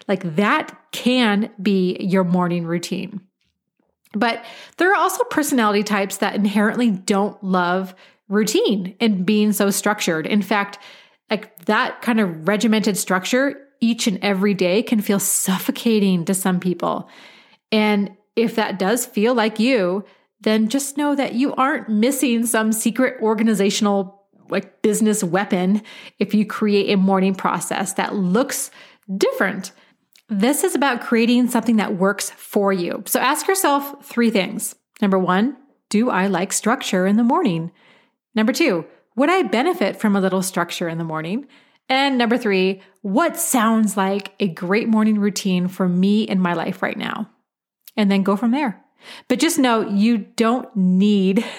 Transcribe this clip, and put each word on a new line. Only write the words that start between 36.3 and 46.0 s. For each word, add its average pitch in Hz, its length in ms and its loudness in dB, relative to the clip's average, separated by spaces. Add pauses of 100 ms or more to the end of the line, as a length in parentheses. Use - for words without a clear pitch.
structure 208 540 0
in 208 100 4
the 240 60 4
morning? 233 480 0 (640)
Number 220 180 2
two, 190 320 0 (300)
would 285 140 2
I 370 120 2
benefit 220 560 0
from 208 180 2
a 202 60 2
little 185 220 0
structure 170 440 -4
in 165 120 -6
the 170 40 -4
morning? 165 440 -6 (420)
And 269 300 2
number 233 180 2
three, 190 440 0 (200)
what 302 360 0
sounds 220 600 0
like 196 420 -2
a - 80 0
great 180 400 0
morning 214 320 2
routine 196 480 0
for 185 220 -2
me 196 340 2